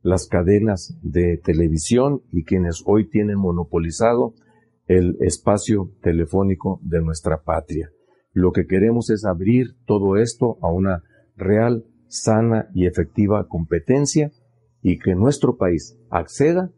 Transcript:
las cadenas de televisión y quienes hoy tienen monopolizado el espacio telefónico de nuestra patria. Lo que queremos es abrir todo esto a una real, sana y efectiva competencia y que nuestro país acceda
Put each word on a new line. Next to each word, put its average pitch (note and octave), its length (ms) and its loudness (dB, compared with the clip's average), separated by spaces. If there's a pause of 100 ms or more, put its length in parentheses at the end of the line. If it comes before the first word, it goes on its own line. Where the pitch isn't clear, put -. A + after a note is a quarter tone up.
las F#2 260 0
cadenas G2+ 720 0
de E2+ 360 0
televisión F2+ 920 0
y E2+ 140 -4
quienes F2 420 -2
hoy G2+ 220 2
tienen G#2 300 -2
monopolizado F2+ 960 -2 (520)
el F2+ 340 2
espacio G#2 720 0 (120)
telefónico F#2 800 0
de E2 180 -2
nuestra D#2+ 420 -4
patria. E2 480 -6 (420)
Lo F2+ 200 2
que F2 140 0
queremos A2 420 0
es G#2+ 160 -2
abrir G#2 520 0 (100)
todo G2 300 0
esto A#2 440 -2
a E2+ 100 -2
una F#2 320 -2 (340)
real, A2+ 500 0 (200)
sana A2+ 680 0
y F2+ 120 2
efectiva G2 600 0
competencia C3 840 0 (520)
y F2 160 0
que F#2+ 160 0
nuestro B2 420 2
país F2 420 -2 (120)
acceda E3 680 -2